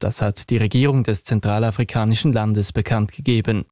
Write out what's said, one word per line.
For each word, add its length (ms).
Das 200
hat 300
die 60
Regierung 480
des 180
zentralafrikanischen 1080
Landes 400
bekannt 400
gegeben. 600